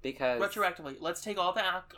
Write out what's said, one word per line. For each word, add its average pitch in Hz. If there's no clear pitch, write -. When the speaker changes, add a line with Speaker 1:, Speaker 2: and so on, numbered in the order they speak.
Speaker 1:
because 131
Speaker 2:
Retroactively, 175
let's 165
take 208
all 180
the 220
Ac-, 185